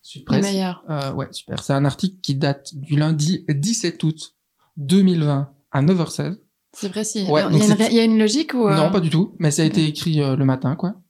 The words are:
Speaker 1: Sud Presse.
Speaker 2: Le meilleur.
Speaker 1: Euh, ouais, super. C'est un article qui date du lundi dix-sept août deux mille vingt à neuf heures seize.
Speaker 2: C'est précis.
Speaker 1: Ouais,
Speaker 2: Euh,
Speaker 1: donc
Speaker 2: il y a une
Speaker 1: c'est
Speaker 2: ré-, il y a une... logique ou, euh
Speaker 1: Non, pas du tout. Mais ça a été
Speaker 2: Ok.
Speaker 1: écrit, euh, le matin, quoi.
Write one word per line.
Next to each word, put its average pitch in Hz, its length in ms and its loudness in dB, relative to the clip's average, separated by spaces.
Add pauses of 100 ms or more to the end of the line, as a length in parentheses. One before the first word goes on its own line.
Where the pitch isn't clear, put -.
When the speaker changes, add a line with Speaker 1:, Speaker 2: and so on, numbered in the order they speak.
Speaker 1:
Sud - 240 -20
Presse. 202 200 2
Speaker 2:
Le 202 60 -2
meilleur. 185 380 -4
Speaker 1:
Euh, 139 240 -4
ouais, 135 180 -6
super. - 320 -12
C'est 139 100 -2
un 139 120 2
article 185 360 -2
qui 139 140 -4
date 139 380 -4
du 143 240 -4
lundi 156 500 0
dix-sept 165 560 -2
août 156 300 -4 (440)
deux 170 260 2
mille 170 200 2
vingt 139 280 -2 (200)
à 135 120 0
neuf 180 180 2
heures 147 100 -4
seize. 151 280 -8 (340)
Speaker 2:
C'est 196 160 -10
précis. 208 400 -6
Speaker 1:
Ouais, 151 140 2
Speaker 2:
Euh, - 60 -2
Speaker 1:
donc - 40 0
Speaker 2:
il - 60 6
y - 20 6
a 214 40 4
une 208 120 4
Speaker 1:
c'est 220 60 2
Speaker 2:
ré-, 220 80 2
il 233 60 4
y - 20 6
a 226 40 4
une... 220 160 4
logique 226 360 0
ou, 233 120 2
euh 196 80 4
Speaker 1:
Non, 156 160 2
pas 196 80 2
du 165 100 0
tout. 160 300 0
Mais 151 120 0
ça 165 100 -2
a 160 40 2
été - 180 2
Speaker 2:
Ok. 156 60 0
Speaker 1:
écrit, 151 320 -2
euh, 135 140 0
le 135 100 0
matin, 131 300 0
quoi. 180 200 -6 (140)